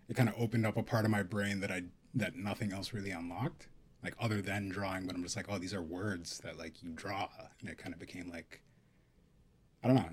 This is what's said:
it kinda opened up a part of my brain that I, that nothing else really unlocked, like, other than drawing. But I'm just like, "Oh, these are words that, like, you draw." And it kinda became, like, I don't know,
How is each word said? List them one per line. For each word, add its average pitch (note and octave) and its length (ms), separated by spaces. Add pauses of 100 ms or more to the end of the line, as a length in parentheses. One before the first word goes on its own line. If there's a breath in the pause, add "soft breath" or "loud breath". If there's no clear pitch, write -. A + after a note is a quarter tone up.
it B2 60
kinda A2+ 220
opened A2+ 280
up G#2 120
a A2 60
part A2 220
of A2 60
my G2+ 120
brain G2+ 360
that F#2+ 120
I, F2+ 120 (320)
that G2+ 200
nothing G2 380
else G2 200
really G2 180
unlocked, F2 560 (360)
like, - 160
other G#2+ 220
than G2 280
drawing. F#2+ 360
But F2+ 100
I'm F2+ 80
just F2 120
like, F#2+ 140
"Oh, G2+ 100
these F2+ 140
are F#2+ 100
words F2+ 560
that, D#2+ 180
like, - 240
you F2 100
draw." G2 380 (320)
And F#2 80
it D#2+ 80
kinda E2+ 200
became, F2+ 320
like, E2+ 320 (1200)
I A#2+ 40
don't C3 100
know, F#2+ 160